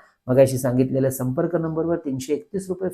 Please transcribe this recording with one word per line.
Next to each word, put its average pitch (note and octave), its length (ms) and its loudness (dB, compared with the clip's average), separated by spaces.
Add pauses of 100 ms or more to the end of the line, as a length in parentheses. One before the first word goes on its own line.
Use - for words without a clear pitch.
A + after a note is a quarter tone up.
(280)
मगाशी B2+ 300 6
सांगितलेल्या C3 540 0
संपर्क C3 440 -2
नंबरवर E3 420 -2
तीनशे C#3 360 -6
एकतीस F#3 340 -6
रुपये F#3 260 -6